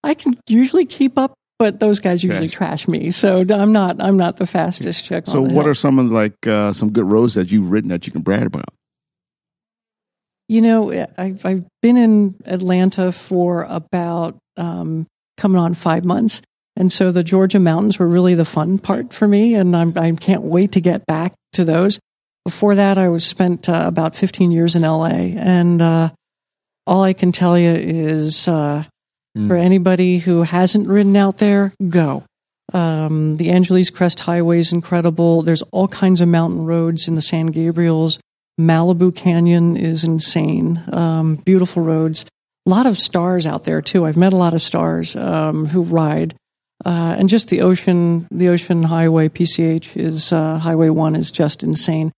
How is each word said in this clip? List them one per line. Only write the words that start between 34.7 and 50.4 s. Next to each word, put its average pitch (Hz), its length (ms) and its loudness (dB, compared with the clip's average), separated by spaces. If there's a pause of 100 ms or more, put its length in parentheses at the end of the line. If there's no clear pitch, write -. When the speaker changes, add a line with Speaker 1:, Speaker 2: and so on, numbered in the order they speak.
Speaker 1:
incredible. 170 680 2
There's 160 220 0 (100)
all 190 160 0
kinds 185 320 0
of 175 80 4
mountain 170 380 0
roads 165 420 -2
in 165 60 -2
the 156 80 0
San 160 240 0
Gabriels. 165 720 0 (420)
Malibu 170 560 2
Canyon 170 600 2
is 160 260 -2
insane. 165 800 -2 (100)
Um, 160 440 0
beautiful 180 460 0
roads. 160 440 -2 (400)
A 190 40 2
lot 220 140 2
of 220 140 0
stars 180 480 -2
out 151 180 -6
there 160 160 -2
too. 170 240 0
I've 156 140 0
met 190 160 4
a - 20 2
lot 175 160 2
of 165 80 0
stars, 165 560 -4
um, 156 520 -4
who 175 120 0
ride, 165 540 -2 (500)
uh, 170 340 -2
and 185 120 2
just 220 180 0
the - 140 0
ocean, 170 680 0
the 180 200 0
ocean 170 320 0
highway, 160 480 2
P 170 160 -2
C 165 180 0
H 160 320 -4
is, 160 340 -4
uh, 160 280 -2